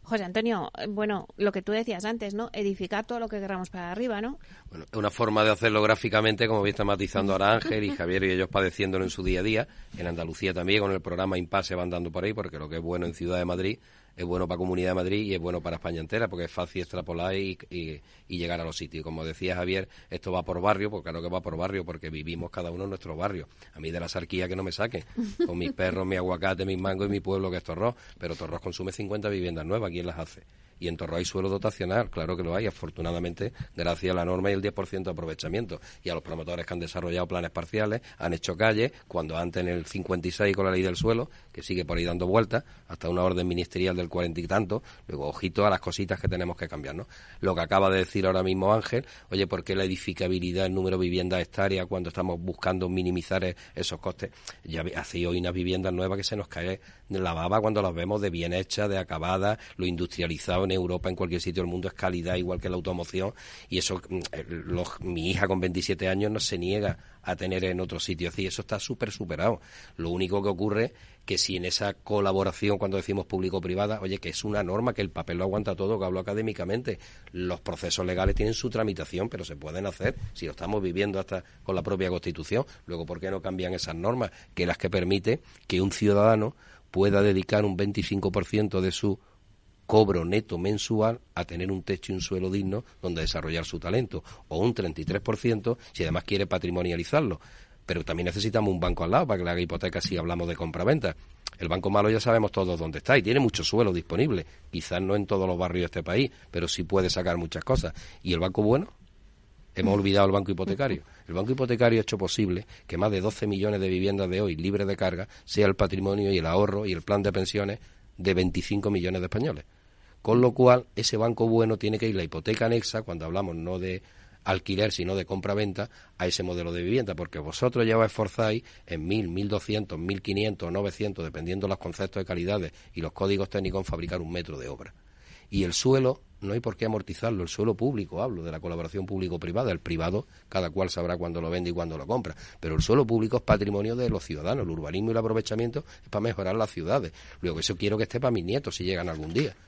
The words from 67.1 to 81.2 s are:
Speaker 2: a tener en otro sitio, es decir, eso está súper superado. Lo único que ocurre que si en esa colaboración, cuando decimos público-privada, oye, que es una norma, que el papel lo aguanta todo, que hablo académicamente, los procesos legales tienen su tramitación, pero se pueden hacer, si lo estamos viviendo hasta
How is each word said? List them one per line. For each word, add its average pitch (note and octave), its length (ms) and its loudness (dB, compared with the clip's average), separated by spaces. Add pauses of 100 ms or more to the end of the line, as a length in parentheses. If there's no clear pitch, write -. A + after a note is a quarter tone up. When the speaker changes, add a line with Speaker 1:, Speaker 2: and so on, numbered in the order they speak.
Speaker 2:
a F2+ 120 -2
tener F#2 300 -2
en F#2 160 0
otro E2+ 180 -4
sitio, E2+ 300 -2
es - 40 -8
decir, F#2+ 140 -2
eso F#2+ 140 -6
está G2+ 180 -4
súper A2+ 320 -6
superado. F2+ 480 0 (380)
Lo E2 140 -2
único F#2 300 2
que G2 60 0
ocurre G#2 460 0 (320)
que F#2+ 120 0
si F#2 200 0
en F2 80 -2
esa G2+ 280 0
colaboración, G2 840 2
cuando G2 180 -2
decimos G2 300 -2
público-privada, F#2 760 0
oye, F#2+ 200 -4
que F2 100 -6
es - 160 -6
una G#2 180 0
norma, G#2 300 0
que G#2+ 80 -4
el F#2+ 80 -2
papel F2 300 -4
lo F#2 40 0
aguanta G2 320 0
todo, G2 240 0
que F#2+ 60 0
hablo F#2 160 -2
académicamente, G#2 800 -2 (340)
los F2 260 -2
procesos F2+ 460 -2
legales F#2 280 2
tienen G#2+ 200 2
su A2+ 160 -4
tramitación, G2+ 580 -2
pero F#2+ 160 -8
se D2 140 -10
pueden D2+ 280 -6
hacer, G2+ 300 -2 (160)
si - 140 -8
lo D2+ 60 -4
estamos G2 300 -2
viviendo F#2+ 380 0
hasta F#2 240 -4 (200)